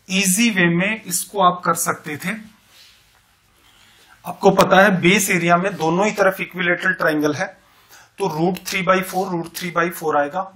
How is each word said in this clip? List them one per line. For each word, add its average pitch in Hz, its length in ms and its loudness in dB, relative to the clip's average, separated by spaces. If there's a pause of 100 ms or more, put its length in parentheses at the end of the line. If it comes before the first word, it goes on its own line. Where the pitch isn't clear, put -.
(120)
Easy 196 400 2
वे 185 180 2
में 196 340 -2
इसको 185 400 -4
आप 180 220 2
कर 170 100 0
सकते 156 420 -6
थे, 180 140 -8 (1900)
आपको 185 280 2
पता 190 280 6
है 208 80 6 (120)
base 196 300 4
area 175 260 2
में 185 200 -2
दोनों 165 280 0
ही 208 80 0
तरफ 190 280 2
equilateral 175 520 -2
triangle 151 400 0
है, 180 120 -4 (720)
तो 196 120 -2
root 170 280 -2 (100)
three 190 140 -4
by 185 200 0
four, 185 280 -4
root 170 260 -6
three 180 160 -8
by 170 200 -2
four 156 260 -4
आएगा, 175 380 -4